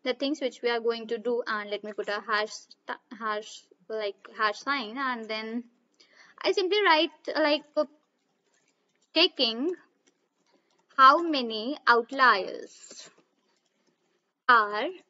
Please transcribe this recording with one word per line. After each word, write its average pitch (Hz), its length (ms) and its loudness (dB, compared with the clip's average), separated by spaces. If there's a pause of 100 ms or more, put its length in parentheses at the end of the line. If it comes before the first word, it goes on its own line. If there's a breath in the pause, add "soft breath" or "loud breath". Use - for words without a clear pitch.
the 254 100 -2
things 277 280 -2
which 247 200 -6
we 240 80 -2
are 233 120 0
going 226 260 -2
to 233 100 -4
do, 240 300 -2
and 208 220 -6
let 208 140 -4
me 208 100 -10
put 208 160 -6
a 208 180 -4
hash, 214 240 -2 (640)
hash, 214 460 -8 (240)
like, 214 280 -6 (220)
hash 214 220 0
sign, 254 380 -4
and 247 320 -6
then 220 340 -6 (760 soft breath)
I - 100 2
simply 381 340 0
write, 320 260 4 (240)
like, 294 280 2 (1500)
checking 285 580 0 (1300)
how 277 240 8
many 254 560 -4 (100)
outliers - 1200 0 (1400)
are 220 400 4 (200)